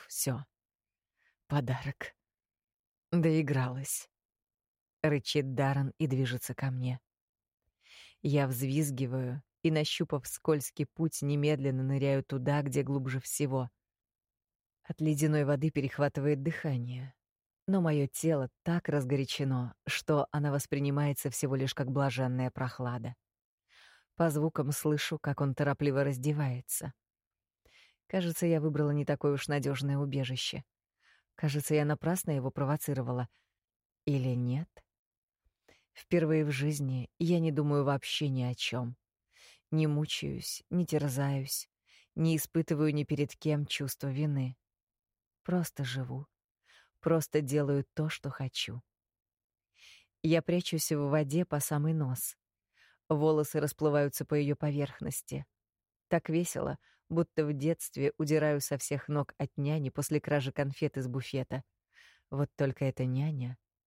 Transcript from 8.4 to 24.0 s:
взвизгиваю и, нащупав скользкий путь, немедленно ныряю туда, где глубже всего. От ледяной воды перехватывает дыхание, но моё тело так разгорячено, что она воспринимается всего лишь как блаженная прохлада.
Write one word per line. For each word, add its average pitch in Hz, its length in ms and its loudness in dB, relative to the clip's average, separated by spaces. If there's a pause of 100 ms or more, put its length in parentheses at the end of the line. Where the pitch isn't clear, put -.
взвизгиваю 131 960 -2 (180)
и, 165 100 2
нащупав 151 560 0
скользкий - 580 0
путь, - 360 -2
немедленно 143 600 2
ныряю 135 400 2
туда, 139 380 0
где 139 220 0
глубже 131 360 -2
всего. 131 500 -2 (1120)
От - 180 -6
ледяной 151 440 4
воды 143 240 2
перехватывает 143 720 0
дыхание, 131 720 -4 (540)
но 190 140 4
моё 151 260 4
тело 143 420 0 (140)
так 170 260 0
разгорячено, 135 840 0 (100)
что - 460 0
она 147 200 0
воспринимается 143 800 0
всего 135 260 -2
лишь 131 180 0
как 135 180 -4
блаженная 127 580 0
прохлада. 123 640 -6 (1000)